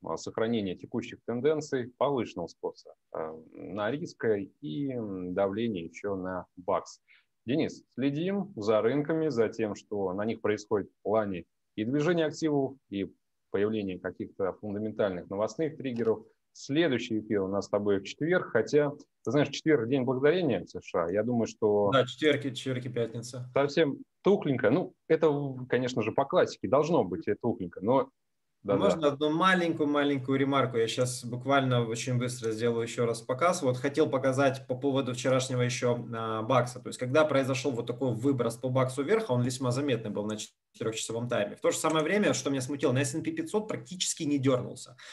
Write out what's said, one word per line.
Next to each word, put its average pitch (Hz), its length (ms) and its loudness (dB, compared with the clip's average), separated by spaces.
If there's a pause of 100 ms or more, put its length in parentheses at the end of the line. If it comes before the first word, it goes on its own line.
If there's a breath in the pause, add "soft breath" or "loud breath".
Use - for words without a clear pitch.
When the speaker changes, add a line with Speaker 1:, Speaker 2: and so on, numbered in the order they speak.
Speaker 1:
а, 82 140 -6
сохранения 110 580 -2
текущих - 500 -8
тенденций, 131 720 -2
повышенного 113 500 -2
спроса, - 480 -12 (180)
а, 80 200 -6 (200)
на 87 380 -6
риск 151 340 -8 (340)
и, 147 320 -4
м, 95 420 -6
давления 98 520 0
еще 101 320 -6
на 92 280 -6 (120)
бакс. 92 420 -4 (460 soft breath)
Денис, 120 380 -2 (120)
следим 160 640 -2
за 107 240 2
рынками, 151 480 0
за 117 180 2
тем, 107 280 -2
что 98 380 -4
на 104 120 -4
них 113 160 -4
происходит 104 480 0
в - 140 -20
плане 101 420 0 (320)
и 107 80 -2
движения 156 400 2
активов, 143 500 0 (140)
и 98 180 -4 (440)
появления 101 480 0
каких-то 95 600 -4
фундаментальных 104 680 -4
новостных 110 480 -4
триггеров. 117 480 -2 (260 loud breath)
Следующий 131 680 0
эфир 107 240 0
у 92 40 0
нас 98 200 -2
с - 20 -20
тобой 101 300 2
в 98 40 -6
четверг, 170 480 -2
хотя, 143 380 4 (340)
ты 113 80 -4
знаешь, 139 180 4
четверг — 139 400 2
день 135 140 2
благодарения 135 600 2
в - 60 -14
С 90 140 -12
Ш 87 220 0
А. 87 60 -2
Я 104 120 2
думаю, 117 240 0
что 104 460 2
Speaker 2:
Да, 127 120 4
четверг 135 400 0
и, 131 100 -4
четверг 127 300 -6
и 127 40 -6
пятница. 117 640 -6
Speaker 1:
совсем 143 420 2 (260)
тухленько. 151 460 4
Ну, 180 240 2 (140)
это, 160 220 4
в-, 135 380 -2
конечно 123 340 0
же, 107 100 0
по - 140 0
классике 143 420 0
должно 147 360 4
быть, 90 240 -4
э, 104 140 0
тухленько, 95 400 -4
но 123 280 2 (540)
да, 98 160 2
Speaker 2:
Можно 175 280 2
Speaker 1:
да. - 0 -
Speaker 2:
одну 143 240 2
маленькую-маленькую 147 1040 2
ремарку? 135 400 2
Я 113 120 2
щас 127 340 -2
буквально 127 640 2
очень 123 300 -2
быстро 123 340 -2
сделаю 117 320 0
еще 117 220 -2
раз 117 160 -2
показ. 143 400 0
Вот 127 160 0
хотел 143 320 2
показать 131 580 2
по 127 80 -2
поводу 131 380 0
вчерашнего 127 480 0
еще, 123 520 0
а, 110 280 -4
бакса. 120 400 2
То - 80 -10
есть, - 100 -10
когда 131 240 4
произошел 135 480 2
вот 117 160 -4
такой 123 260 -2
выброс 120 440 0
по - 100 -6
баксу 127 360 0
вверх, 214 260 0
а 127 60 2
он 123 80 2
весьма 123 280 0
заметный 131 400 0
был 101 140 -4
на 107 120 -4
четырехчасовом 113 920 -6
тайме. 104 260 -2
В - 60 -14
то 170 100 4
же 165 60 -4
самое 156 260 2
время, 175 300 2
что 143 160 -2
меня 139 120 0
смутило, 139 300 0
на 127 100 2
S 139 140 -2
and 160 80 -2
P 160 80 -2
пятьсот 165 380 -2
практически - 540 -6
не 143 140 2
дернулся. 127 600 0 (160 loud breath)